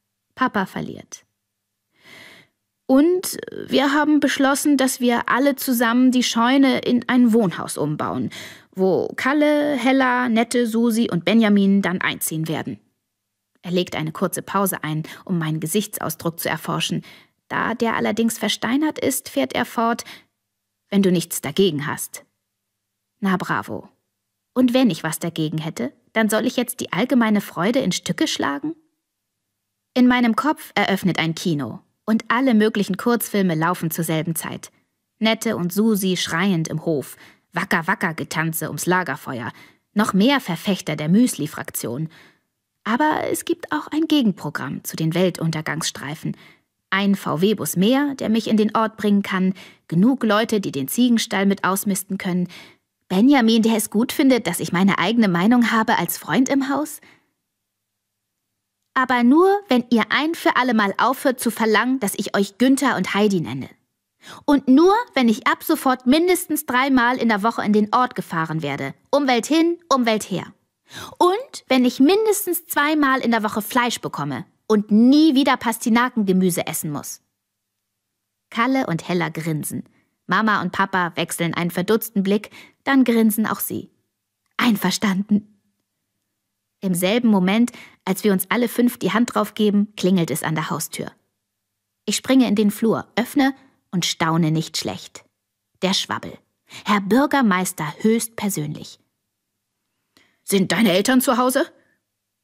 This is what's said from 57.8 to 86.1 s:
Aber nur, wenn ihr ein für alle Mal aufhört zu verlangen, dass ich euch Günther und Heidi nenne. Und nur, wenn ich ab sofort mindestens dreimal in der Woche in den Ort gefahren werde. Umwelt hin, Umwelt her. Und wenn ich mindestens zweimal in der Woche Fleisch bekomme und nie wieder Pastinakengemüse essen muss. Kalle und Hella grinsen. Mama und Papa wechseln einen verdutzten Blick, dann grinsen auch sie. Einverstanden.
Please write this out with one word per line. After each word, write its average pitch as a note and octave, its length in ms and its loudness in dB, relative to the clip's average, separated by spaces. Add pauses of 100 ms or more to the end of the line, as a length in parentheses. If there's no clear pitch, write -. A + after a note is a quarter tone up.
Aber B3 300 2
nur, F4+ 440 6
wenn A#3+ 220 2
ihr A3 200 2
ein D4+ 240 0
für E4 220 0
alle B3+ 180 0
Mal G#3 220 0
aufhört B3+ 440 0
zu A#3+ 100 -2
verlangen, A3 480 0
dass G3 180 -4
ich - 200 -6
euch G3+ 220 -2
Günther C4 380 2
und F#3 160 -4
Heidi G3 280 2
nenne. C3 280 -8 (760)
Und C#4+ 240 2
nur, D#4+ 260 6 (200)
wenn B3+ 140 2
ich G#3+ 180 -2
ab D#4 180 -2
sofort C4 420 0
mindestens D#4+ 600 2
dreimal B3+ 520 2
in A#3 100 0
der G#3 140 0
Woche A3+ 220 -2
in G#3+ 80 2
den G#3+ 200 2
Ort B3 220 0
gefahren D#3+ 480 -6
werde. C#3 320 -6 (160)
Umwelt B3+ 360 0
hin, E4 320 2 (140)
Umwelt A#3 380 0
her. - 220 -8 (640)
Und G4 500 0
wenn B3+ 160 4
ich B3 140 0
mindestens F#4+ 680 2
zweimal C#4+ 540 2
in A#3 120 -2
der A3+ 100 2
Woche G#3 200 -4
Fleisch A#3+ 380 -2
bekomme C#3+ 440 -8 (240)
und G#3+ 220 2
nie C4 440 6
wieder C4+ 220 4
Pastinakengemüse G#3+ 1080 0
essen D#3+ 240 -8
muss. - 320 -10 (1300)
Kalle C4 360 0
und E3 220 -6
Hella E3+ 220 -2
grinsen. D#3 540 -6 (420)
Mama G#3 360 0
und F3+ 80 -4
Papa F3+ 460 -2
wechseln E3 380 -4
einen F3 180 -4
verdutzten G3+ 500 -2
Blick, G3 280 -2 (340)
dann C4+ 200 4
grinsen A3+ 420 2
auch - 140 -4
sie. - 300 -10 (680)
Einverstanden. G3+ 1040 0 (1200)